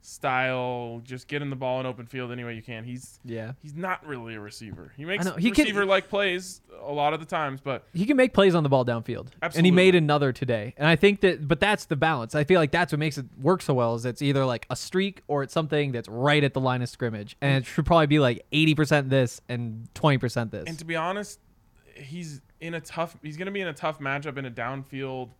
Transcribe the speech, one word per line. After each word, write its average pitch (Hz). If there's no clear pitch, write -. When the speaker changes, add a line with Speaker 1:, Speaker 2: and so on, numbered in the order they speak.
Speaker 1:
style, 123
just 127
getting 143
the 139
ball 127
in 131
open 120
field 123
any 123
way 117
you 110
can. 113
He's 123
Speaker 2:
Yeah. 113
Speaker 1:
he's 151
not 185
really 117
a 107
receiver. 101
He 139
makes 180
Speaker 2:
I 185
know, -
he 180
can 254
Speaker 1:
receiver-like 196
plays 190
a 143
lot 147
of 156
the 160
times, 147
but 131
Speaker 2:
He 180
can 277
make 254
plays 190
on 170
the 143
ball 131
downfield. 117
And -
he -
Speaker 1:
Absolutely. 170
Speaker 2:
made 180
another 147
today. 117
And 147
I 165
think 202
that, 156
but 160
that's 202
the 160
balance. 147
I 151
feel 175
like 151
that's 170
what 147
makes 151
it 131
work 175
so 147
well, 120
is 117
it's 123
either, 139
like, 120
a 127
streak 190
or 143
it's 135
something 147
that's 117
right 139
at 139
the 135
line 127
of 120
scrimmage. 110
And 135
it -
should 151
probably 165
be, 151
like, 123
eighty 156
percent 143
this 131
and 113
twenty 143
percent 117
this. 95
Speaker 1:
And 165
to 160
be 165
honest, 190
he's 147
in 165
a 165
tough, -
he's 151
gonna 190
be 196
in 180
a 160
tough 156
matchup 143
in 135
a 123
downfield 131